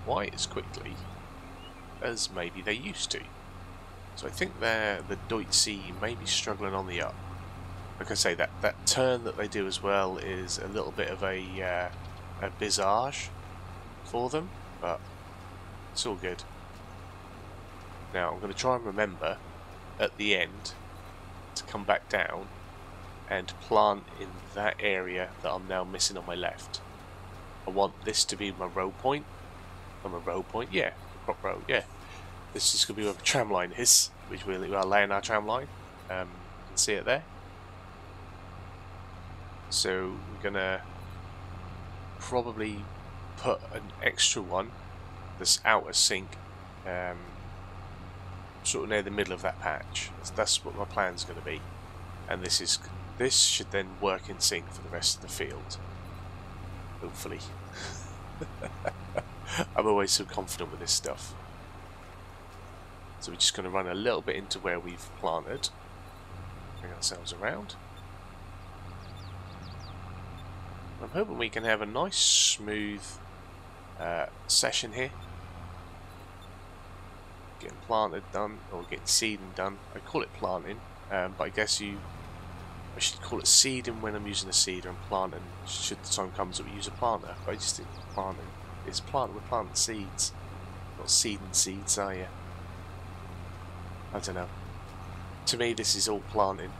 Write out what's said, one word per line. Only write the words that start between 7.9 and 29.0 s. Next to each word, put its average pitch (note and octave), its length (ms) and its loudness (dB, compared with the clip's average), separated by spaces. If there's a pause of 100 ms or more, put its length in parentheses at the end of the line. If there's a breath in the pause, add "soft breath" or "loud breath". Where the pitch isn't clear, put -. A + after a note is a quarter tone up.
Like - 140 -4
I G#2 40 2
say, F#2 180 6
that, E2+ 160 4 (120)
that - 240 4
turn B2+ 380 6
that A2+ 140 -2
they G#2 100 0
do G2 180 0
as F#2 160 0
well G2 360 6
is F#2 400 -2
a F#2 100 -4
little G2 240 0
bit G2 180 0
of F#2 140 -2
a, F#2+ 160 2 (240)
uh, - 840 -2
a F#2+ 40 0 (100)
bizarre G#2 540 4 (920)
for B2 260 0
them, D#3+ 200 0 (320)
but E2+ 180 0 (960)
it's - 120 0
all G#2+ 100 0
good. F2+ 280 -4 (1700)
Now F2 200 4
I'm F2+ 80 -4
gonna G2 120 -2
try B2+ 220 4
and A#2 100 -2
remember F#2+ 520 2 (640)
at - 180 2
the G#2 180 6
end F2 380 0 (840)
to - 80 -4
come G2+ 220 -4
back - 240 4
down F2 380 0 (840)
and F#2 180 0 (140)
plant G#2 420 8 (160)
in F#2+ 80 -6 (280)
that G#2 240 2
area F#2 500 2 (120)
that E2 100 0
I'm F#2 160 -4
now F#2 180 2
missing F#2 320 0
on E2+ 80 -6
my F2 100 -2
left. - 460 -4 (840)
I - 20 -2
want G2 360 4
this G#2+ 200 4
to - 100 -2
be G2+ 160 0
my F#2 140 -2
row F#2 260 0
point. C#3 340 2 (800)